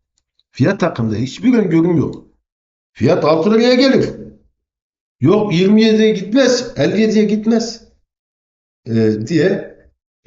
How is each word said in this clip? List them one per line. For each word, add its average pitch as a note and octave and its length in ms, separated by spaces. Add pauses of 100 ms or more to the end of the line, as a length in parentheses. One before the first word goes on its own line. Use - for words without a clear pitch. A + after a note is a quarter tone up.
(520)
Fiyat F#3+ 320
hakkında A2+ 320
hiçbir E3+ 380
öngörüm E3+ 440
yok. - 280 (680)
Fiyat D#3 320
altı D#3+ 280
liraya B3 220
gelir. C4 500 (920)
Yok G3 340
yirmi G3 280
yediye G#3+ 300
gitmez, A#3+ 680
elli F3+ 240
yediye G#3 240
gitmez, A3+ 600 (1000)
e, A2 420
diye, E3+ 500 (500)